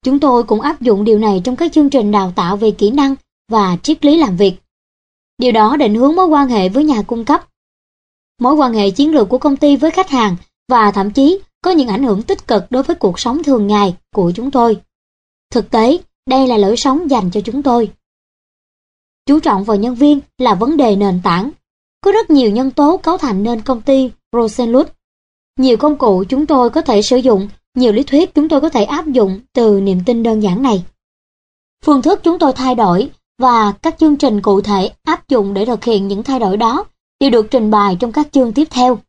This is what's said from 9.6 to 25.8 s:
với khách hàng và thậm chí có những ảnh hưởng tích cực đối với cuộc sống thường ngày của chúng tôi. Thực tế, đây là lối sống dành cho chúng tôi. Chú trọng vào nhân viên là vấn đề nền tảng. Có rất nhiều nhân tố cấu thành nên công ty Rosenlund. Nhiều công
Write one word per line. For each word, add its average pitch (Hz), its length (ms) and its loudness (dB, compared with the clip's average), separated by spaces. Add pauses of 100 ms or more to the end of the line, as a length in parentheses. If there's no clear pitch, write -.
với 302 160 0
khách 370 180 -2
hàng 214 260 -2 (340)
và 220 220 2
thậm 202 200 -4
chí 294 280 2 (220)
có 370 100 -2
những 285 160 2
ảnh 220 160 -2
hưởng 214 180 0
tích - 260 -6
cực 208 220 0
đối 254 140 -2
với 339 120 -4
cuộc 185 240 -4
sống 285 240 -4
thường 240 240 0
ngày 202 280 0 (200)
của 175 200 0
chúng 254 160 -8
tôi. 233 300 0 (680)
Thực 214 180 -4
tế, 247 280 2 (320)
đây 262 180 2
là 233 100 0
lối 208 200 2
sống 285 320 -2
dành 196 220 -2
cho 208 100 -4
chúng 262 220 -8
tôi. 240 280 0 (1300)
Chú 294 140 4
trọng 202 240 0
vào 208 140 0
nhân 240 180 -2
viên 285 240 2 (180)
là 226 180 2
vấn 254 220 0
đề 226 180 2
nền 190 280 0
tảng. 190 280 -2 (500)
Có 392 100 2
rất 427 180 0
nhiều 254 220 4
nhân 262 200 -2
tố 302 260 2
cấu 349 200 -2
thành 208 260 -4
nên 226 180 -4
công 240 200 -4
ty 262 300 0 (220)
Rosenlund. 233 540 0 (720)
Nhiều 254 180 2
công 294 200 0